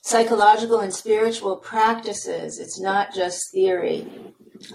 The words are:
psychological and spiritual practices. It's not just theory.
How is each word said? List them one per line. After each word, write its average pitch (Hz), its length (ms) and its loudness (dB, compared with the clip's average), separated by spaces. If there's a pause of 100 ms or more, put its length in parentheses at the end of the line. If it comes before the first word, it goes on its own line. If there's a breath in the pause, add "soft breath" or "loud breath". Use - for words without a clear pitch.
psychological 226 800 4
and 190 120 -4
spiritual 220 600 0
practices. 202 1040 -2
It's - 200 -12
not 196 360 -2
just 180 360 -4
theory. 180 540 0 (680)